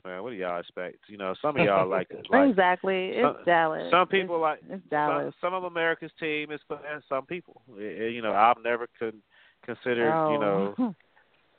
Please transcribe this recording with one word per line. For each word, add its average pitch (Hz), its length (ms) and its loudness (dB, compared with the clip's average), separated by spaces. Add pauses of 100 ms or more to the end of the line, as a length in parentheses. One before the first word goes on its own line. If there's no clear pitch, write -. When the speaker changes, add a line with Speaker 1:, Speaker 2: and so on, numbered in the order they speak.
Speaker 1:
man. 92 160 -12
What 117 80 -10
do 120 60 -10
y'all 90 240 -4
expect? 87 380 -12 (100)
You 104 100 -18
know, 95 240 -4
some 147 160 -2
of - 80 4
y'all 95 240 2
like 95 180 -2 (120)
Speaker 2:
<laughs> - 100 -16
Speaker 1:
like 277 220 6
Speaker 2:
Exactly. 185 560 0
It's 220 180 0
Speaker 1:
some, - 180 -2
Speaker 2:
Dallas. 165 460 2
Speaker 1:
some 175 180 4
people 185 280 0
Speaker 2:
It's, 165 60 0
Speaker 1:
like 156 180 0 (100)
Speaker 2:
it's 185 140 -12
Speaker 1:
some, - 80 -16
Speaker 2:
Dallas. 147 500 0
Speaker 1:
some 180 140 -4
of 185 80 -6
America's 165 560 -4
team 151 320 -4
is 147 160 -8
playing 147 420 -10
some 135 160 -4
people. - 420 -14
Y-, 104 320 -12
y-, 110 60 -4
you 117 160 -6
know, 107 120 -2
I've 113 300 6
never 120 220 -2 (140)
con-, 110 240 -6 (420)
considered, 117 440 0
you - 40 2
Speaker 2:
Oh. 104 640 2
<laughs> - 40 -6
Speaker 1:
know, 226 160 -2 (640)